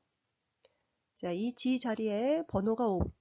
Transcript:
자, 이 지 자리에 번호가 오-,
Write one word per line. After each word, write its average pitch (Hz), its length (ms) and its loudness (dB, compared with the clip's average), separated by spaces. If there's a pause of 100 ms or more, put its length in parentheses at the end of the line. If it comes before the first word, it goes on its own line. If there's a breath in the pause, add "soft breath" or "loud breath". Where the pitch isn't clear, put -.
(1160 soft breath)
자, 180 160 -6
이 220 220 -2
지 254 240 0
자리에 233 680 0
번호가 220 420 2
오-, 180 200 0 (100)